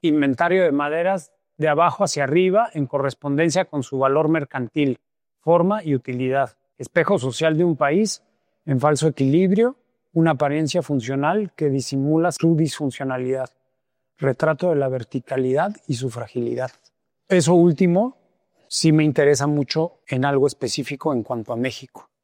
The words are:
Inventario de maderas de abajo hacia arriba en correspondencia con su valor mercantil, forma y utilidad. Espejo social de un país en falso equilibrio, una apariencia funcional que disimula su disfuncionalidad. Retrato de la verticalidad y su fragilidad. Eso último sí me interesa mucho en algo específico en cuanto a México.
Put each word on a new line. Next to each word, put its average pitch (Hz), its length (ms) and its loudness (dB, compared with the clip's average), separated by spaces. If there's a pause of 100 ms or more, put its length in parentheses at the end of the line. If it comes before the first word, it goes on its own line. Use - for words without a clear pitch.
Inventario 156 600 2
de 160 80 2
maderas 160 600 -2 (260)
de 156 100 -2
abajo 160 360 2
hacia 147 200 -2
arriba 185 500 2
en 143 140 -4
correspondencia 143 800 -2
con 143 180 -6
su 135 160 -6
valor 139 300 2
mercantil, 139 720 -2 (400)
forma 175 440 2
y 151 120 -2
utilidad. 127 640 -4 (200)
Espejo 175 420 0
social 151 380 -2
de 170 60 2
un 170 120 2
país 160 480 0 (420)
en 139 140 0
falso 147 280 2
equilibrio, 185 680 2 (380)
una 165 180 2
apariencia 151 500 0
funcional 143 760 -2
que 151 140 -2
disimula 143 640 0
su 165 240 2
disfuncionalidad. 131 920 -4 (680)
Retrato 151 520 -2
de 165 60 2
la 139 140 0
verticalidad 131 840 -4 (120)
y 139 80 -2
su 123 140 -6
fragilidad. 120 600 -8 (560)
Eso 175 280 4
último 175 640 4 (500)
sí - 240 2
me 156 120 4
interesa 143 440 2
mucho 151 600 -4
en 131 180 -2
algo 139 220 2
específico 135 680 -6
en 117 100 -2
cuanto 117 300 -8
a - 20 -6
México. - 540 -8 (140)